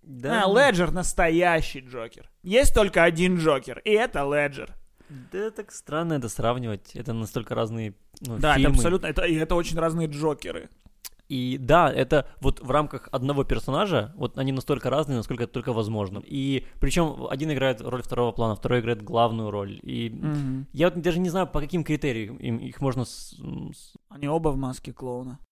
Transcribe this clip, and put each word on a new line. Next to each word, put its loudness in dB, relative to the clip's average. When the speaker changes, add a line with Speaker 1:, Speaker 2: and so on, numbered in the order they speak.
Speaker 1:
Да -2
Speaker 2:
А, 4
Speaker 1:
ну. 4
Speaker 2:
Леджер 6
настоящий 2
Джокер. -14
Есть 6
только 6
один 4
Джокер, 0
и 0
это 2
Леджер. -2
Speaker 1:
Да -8
так -14
странно -4
это -2
сравнивать, -4
это -8
настолько -6
разные, -4
ну, -8
Speaker 2:
Да, 4
это 6
Speaker 1:
фильмы. 6
Speaker 2:
абсолютно, 4
это, -2
и 2
это 0
очень -2
разные 0
Джокеры. -4
Speaker 1:
И -4
да, 6
это 2
вот 2
в -10
рамках -2
одного 0
персонажа, 0
вот -6
они -2
настолько -2
разные, 0
насколько -4
это -20
только -4
возможно. -4
И -4
причем 2
один -4
играет 0
роль -6
второго 0
плана, 0
второй 0
играет -2
главную 0
роль. -8
И -6
Speaker 2:
Мгм. -4
Speaker 1:
я 2
вот -6
даже 0
не 0
знаю, -2
по -4
каким -2
критериям -4
им, -4
их -10
можно... -2
с-, -16
м, -10
с- -20
Speaker 2:
Они -10
оба 0
в 0
маске -8
клоуна. -10